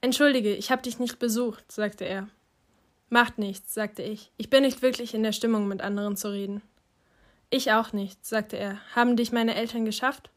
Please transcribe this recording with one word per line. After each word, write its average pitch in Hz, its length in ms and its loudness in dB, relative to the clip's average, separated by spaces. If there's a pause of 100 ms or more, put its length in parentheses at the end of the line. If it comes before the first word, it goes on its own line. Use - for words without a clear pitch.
„Entschuldige, 254 520 4
ich 202 160 -6
hab 254 140 0
dich 240 160 -8
nicht 240 180 -4
besucht“, 233 540 -2
sagte 208 340 -4
er. 190 220 -6 (840)
„Macht 233 300 4
nichts“, 196 340 -6
sagte 214 300 -6
ich. - 340 -10
„Ich - 140 -4
bin 269 100 8
nicht 262 220 0
wirklich 247 320 0
in 220 80 2
der 214 80 2
Stimmung, 214 360 0
mit 196 140 -4
anderen 202 340 -4
zu 202 160 -6
reden.“ 202 300 -6 (880)
„Ich 170 220 2
auch 226 200 4
nicht“, 196 320 -6
sagte 214 320 -4
er. 202 240 -6 (160)
„Haben 240 220 4
dich 233 140 2
meine 226 240 2
Eltern 226 280 -4
geschafft?“ 233 540 -4